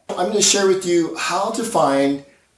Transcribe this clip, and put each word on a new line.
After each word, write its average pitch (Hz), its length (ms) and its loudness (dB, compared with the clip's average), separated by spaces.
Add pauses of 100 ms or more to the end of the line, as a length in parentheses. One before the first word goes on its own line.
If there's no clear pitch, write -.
(100)
I'm 196 180 -4
gonna 208 140 0
share 202 240 2
with 185 180 2
you 170 320 0
how 202 360 -2
to 226 120 -6
find 139 580 0 (360)